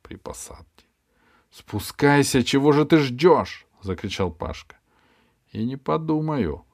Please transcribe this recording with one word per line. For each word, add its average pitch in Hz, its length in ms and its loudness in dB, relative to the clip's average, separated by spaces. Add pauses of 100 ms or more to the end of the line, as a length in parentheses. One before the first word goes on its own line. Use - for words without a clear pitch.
при - 140 -18
посадке. - 680 -18 (680)
"Спускайся, 139 920 0
чего 139 300 2
же 147 120 2
ты 156 140 4
ждёшь?" 135 680 2 (140)
закричал 95 500 -6
Пашка. - 460 -12 (760)
"И 110 120 -6
не 131 120 -6
подумаю", 156 960 -4